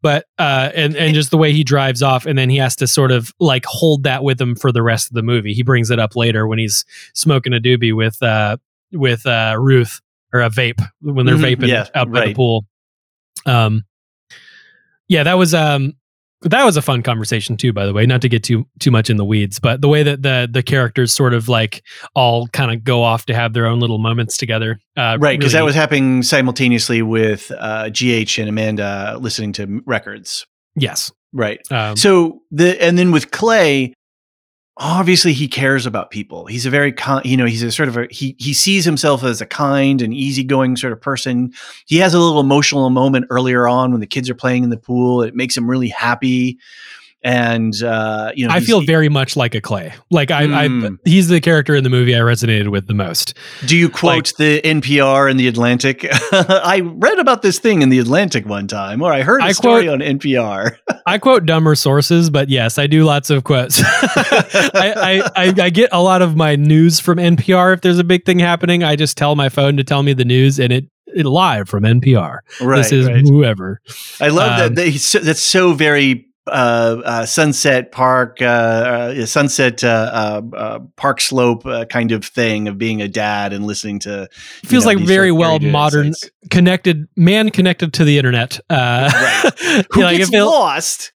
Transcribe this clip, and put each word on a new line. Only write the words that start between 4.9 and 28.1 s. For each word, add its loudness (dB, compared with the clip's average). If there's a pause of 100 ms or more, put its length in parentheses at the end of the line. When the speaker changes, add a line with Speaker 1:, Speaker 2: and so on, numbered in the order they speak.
Speaker 1:
of -18
the -4
movie. -2
He -2
brings 0
it 0
up -2
later 0
when -4
he's -4 (300)
smoking -2
a -2
doobie 0
with, -4
uh, -2 (340)
with, -2
uh, -2
Ruth, 2 (320)
or 0
a 0
vape, -2 (140)
when -2
they're 4
Speaker 2:
Mm-hmm. 0
Speaker 1:
vaping 2
Speaker 2:
Yeah, -2
Speaker 1:
out -2
by 0
the 0
Speaker 2:
right. -4
Speaker 1:
pool. 0 (800)
Um, 0 (1300)
yeah, 4
that 2
was, 2
um, 0 (480)
that 2
was 4
a -2
fun -2
conversation -4
too, 0
by -4
the -2
way, 2
not 2
to 0
get 0
too, -2 (140)
too 2
much 2
in 2
the -2
weeds, -2
but -2
the 2
way 4
that -2
the, 0
the -2
characters 0
sort 0
of, -2
like, -2 (320)
all 0
kinda -2
go 0
off 0
to -4
have -2
their 0
own -2
little -2
moments -4
together, -6 (180)
uh, 0
Speaker 2:
Right, 0
'cause 0
that 2
Speaker 1:
really 2
Speaker 2:
was 0
happening 0
simultaneously 0
with, -2
uh, -8
G -2